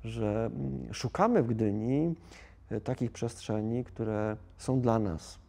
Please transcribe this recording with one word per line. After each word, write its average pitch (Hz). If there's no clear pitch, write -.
że, 113
mm, 135
szukamy 196
w 113
Gdyni, 117
e, 110
takich 123
przestrzeni, 117
które 107
są 131
dla 117
nas. 92